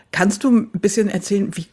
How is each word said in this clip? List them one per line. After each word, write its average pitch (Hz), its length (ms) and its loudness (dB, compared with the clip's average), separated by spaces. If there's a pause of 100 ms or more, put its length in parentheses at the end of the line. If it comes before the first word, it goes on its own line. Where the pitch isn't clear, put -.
(120)
kannst 196 300 0
du 269 80 2
ein 233 200 4
bisschen 208 400 0
erzählen, 196 440 -2
wie 165 180 -8